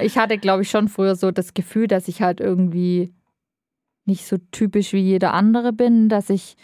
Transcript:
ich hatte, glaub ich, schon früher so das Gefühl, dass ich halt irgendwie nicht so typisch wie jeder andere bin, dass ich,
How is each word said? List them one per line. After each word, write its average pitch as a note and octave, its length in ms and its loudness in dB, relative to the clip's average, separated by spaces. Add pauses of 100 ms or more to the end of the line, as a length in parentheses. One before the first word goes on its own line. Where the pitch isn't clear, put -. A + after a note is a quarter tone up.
ich A3 160 -2
hatte, A3 200 0
glaub F#3+ 220 0
ich, G3 100 -4
schon G#3+ 180 2
früher G3 260 0
so F#3 160 -2
das F3+ 240 -6
Gefühl, A3 320 -2
dass F#3+ 220 0
ich F3 120 -6
halt F#3 200 0
irgendwie F3+ 720 -2 (920)
nicht G3 220 -4
so F#3+ 100 -4 (140)
typisch G#3 420 -2
wie G3 80 0
jeder F#3 340 2
andere A3+ 380 2
bin, A3+ 360 4
dass G#3 220 0
ich, - 340 -4